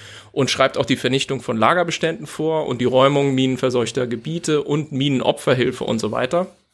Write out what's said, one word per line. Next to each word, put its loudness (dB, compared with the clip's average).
und 0
schreibt 2
auch 0
die 2
Vernichtung -2
von -4
Lagerbeständen 0
vor -2
und -4
die 2
Räumung 4
minenverseuchter 0
Gebiete -2
und -2
Minenopferhilfe 0
und -2
so -4
weiter. -2